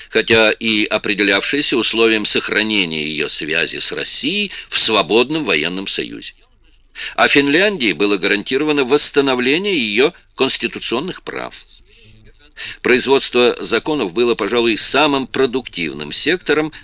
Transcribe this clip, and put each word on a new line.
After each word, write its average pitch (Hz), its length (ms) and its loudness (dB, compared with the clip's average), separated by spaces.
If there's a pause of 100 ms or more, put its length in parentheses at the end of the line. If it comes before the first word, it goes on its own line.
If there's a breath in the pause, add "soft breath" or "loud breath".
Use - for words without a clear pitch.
(100)
хотя 113 420 4
и 110 320 0
определявшаяся 104 920 0
условием 113 480 2
сохранения 95 800 0
её 73 240 -4
связи 76 520 -4
с - 100 -4
Россией 165 600 -4 (180 loud breath)
в - 80 -4
свободном 117 640 2
военном 90 440 -2
союзе. 57 460 -8 (840 loud breath)
А 120 120 4
Финляндии 143 640 2
было 101 240 2
гарантировано 131 680 0
восстановление 139 920 0
её 117 380 2 (220 soft breath)
конституционных 127 840 -4
прав. 64 320 -10 (1300 loud breath)
Производство 123 760 2
законов 107 520 -2
было, 117 220 2
пожалуй, 113 420 0
самым 139 520 0
продуктивным 85 840 -4
сектором 151 640 -2 (120)